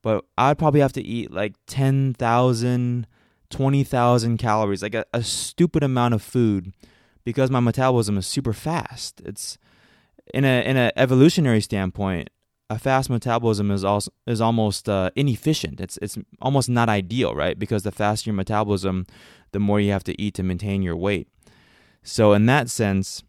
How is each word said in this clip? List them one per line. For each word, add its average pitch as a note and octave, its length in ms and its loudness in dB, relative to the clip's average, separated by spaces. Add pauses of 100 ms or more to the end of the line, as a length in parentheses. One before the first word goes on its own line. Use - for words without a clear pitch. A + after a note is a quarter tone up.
but G#2+ 220 -2 (120)
I'd C#3 220 2
probably D3 220 2
have C3+ 120 2
to C#3 100 -8
eat, A2+ 300 -8
like, G2+ 220 -6 (120)
ten C3+ 460 0
thousand, B2 920 0 (420)
twenty C3+ 360 0
thousand A#2+ 520 2
calories, G#2+ 460 0
like, G#2 120 -6
a, A2+ 200 -4
a A#2 80 -2
stupid - 600 -2
amount B2 300 2
of G#2+ 100 0
food, G2+ 520 0 (500)
because B2+ 260 0
my C3 100 2
metabolism A#2 580 2
is F#2 80 -4
super A#2 260 -4
fast. - 720 -8
It's, - 320 -12 (760)
in C3+ 100 2
a, B2+ 180 4
in C3+ 140 0
a A#2+ 180 4
evolutionary C3 680 4
standpoint, F#2+ 680 -4 (420)
a G#2+ 80 -6
fast C3+ 300 0
metabolism A2+ 640 0
is G2 120 -2
also, G2+ 300 -2 (140)
is A2+ 160 -2
almost, A2+ 480 0
uh, F#2+ 260 0
inefficient. C#3 640 -2
It's, - 220 -12
it's G#2 160 -10 (240)
almost C3+ 260 0
not A#2 220 2
ideal, G2 440 -2
right? D#2+ 240 -2
Because G#2 240 -2
the G2+ 80 -4
faster G#2+ 380 -2
your G#2+ 60 -4
metabolism, F#2+ 720 -2 (460)
the G2 60 -4
more G#2 220 2
you G2+ 100 0
have G2 140 -2
to - 160 -8
eat G#2 140 -4
to F#2+ 80 -6
maintain F#2+ 400 -4
your F2 120 -4
weight. F#2 340 -4 (760)
So G#2 320 4
in G#2 100 4
that B2 240 2
sense G2 600 -2